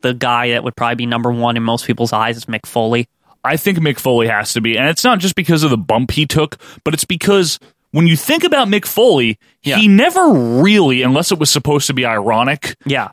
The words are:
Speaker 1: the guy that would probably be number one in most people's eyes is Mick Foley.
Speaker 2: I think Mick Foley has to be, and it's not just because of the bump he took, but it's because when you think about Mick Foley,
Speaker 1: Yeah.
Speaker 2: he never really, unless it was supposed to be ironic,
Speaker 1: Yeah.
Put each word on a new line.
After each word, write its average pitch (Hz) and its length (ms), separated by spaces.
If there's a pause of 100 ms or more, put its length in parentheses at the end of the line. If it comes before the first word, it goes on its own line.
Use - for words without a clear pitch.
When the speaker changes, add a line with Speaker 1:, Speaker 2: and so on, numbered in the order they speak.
Speaker 1:
the 127 120
guy 123 380
that 120 140
would 123 100
probably 120 200
be 120 100
number 120 260
one 120 240
in 117 80
most 117 240
people's 117 240
eyes 113 240
is 113 100
Mick 113 200
Foley. 117 420 (360)
Speaker 2:
I 139 120
think 185 240
Mick 151 200
Foley 117 280
has 110 260
to 117 80
be, 113 160
and 131 120
it's 165 140
not 240 160
just 180 160
because 165 280
of 156 60
the 120 80
bump 113 340
he 151 140
took, 151 320 (260)
but 156 100
it's 156 120
because 185 520 (340)
when 160 140
you 165 120
think 311 260
about 285 240
Mick 202 180
Foley, 143 540 (240)
Speaker 1:
Yeah. 143 140
Speaker 2:
he 214 100
never 330 420 (320)
really, 170 420
unless 135 280
it 175 80
was 147 100
supposed 147 380
to 143 60
be 127 120
ironic, 117 720 (100)
Speaker 1:
Yeah. 131 280